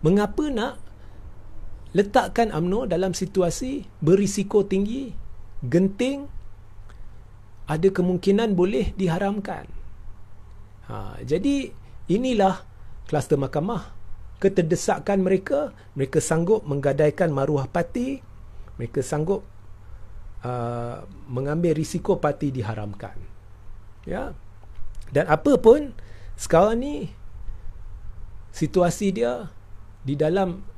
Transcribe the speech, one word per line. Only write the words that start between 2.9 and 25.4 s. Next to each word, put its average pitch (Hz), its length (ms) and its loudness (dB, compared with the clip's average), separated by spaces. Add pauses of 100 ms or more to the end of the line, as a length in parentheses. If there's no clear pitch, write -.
situasi 175 720 0 (160)
berisiko 196 640 4
tinggi, 214 480 -2 (560)
genting, 202 640 2 (1400)
ada 165 240 4
kemungkinan 196 640 4
boleh 202 400 2
diharamkan? 196 720 0 (1200)
Ha, 107 400 -8
jadi 262 480 2 (320)
inilah 202 560 4 (480)
kluster 147 240 4
mahkamah. 151 560 -2 (480)
Keterdesakan 185 880 2
mereka, 226 480 2 (160)
mereka 139 320 2
sanggup 175 400 2
menggadaikan 147 720 2
maruah 139 320 2
parti, 254 560 -2 (560)
mereka 120 240 -2
sanggup, 156 400 0 (1040)
uh, 120 560 -4 (240)
mengambil 147 480 2
risiko 160 400 0
parti 147 320 0
diharamkan. 107 720 -4 (880)
Ya. - 240 -4 (800)
Dan 156 160 4
apa 165 320 6